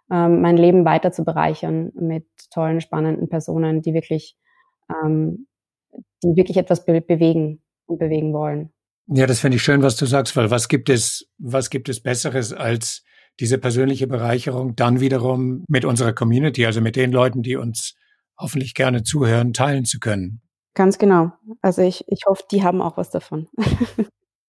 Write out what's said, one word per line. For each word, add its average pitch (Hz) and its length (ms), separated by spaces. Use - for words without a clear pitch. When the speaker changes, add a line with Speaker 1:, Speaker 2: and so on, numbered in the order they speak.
Speaker 1:
ähm, 170 300
mein 170 160
Leben 175 280
weiter 156 280
zu 165 120
bereichern 160 680
mit 160 320
tollen, 160 300
spannenden 156 480
Personen, 160 520
die 160 140
wirklich, 160 420
ähm, 160 580
die 170 120
wirklich 185 200
etwas 175 280
be-, 165 160
bewegen 160 600
und 170 120
bewegen 156 340
wollen. 151 400
Speaker 2:
Ja, 131 140
das 127 140
finde 131 160
ich 117 60
schön, 143 200
was 131 140
du 143 100
sagst, 131 300
weil 113 140
was 120 180
gibt 135 200
es, - 400
was 127 320
gibt 131 180
es 120 140
Besseres 123 500
als 117 520
diese 123 180
persönliche 131 480
Bereicherung, 123 680
dann 123 240
wiederum 127 680
mit 135 160
unserer 120 280
Community, 123 540
also 113 140
mit 113 140
den 131 160
Leuten, 127 320
die 127 140
uns 117 380
hoffentlich 151 360
gerne 123 280
zuhören, 120 500
teilen 135 320
zu 113 140
können. 101 440
Speaker 1:
Ganz 190 240
genau. 175 340
Also 190 200
ich, 185 260
ich - 180
hoffe, 196 240
die 202 120
haben 180 200
auch 170 140
was 175 140
davon. 165 460
<laughs> - 540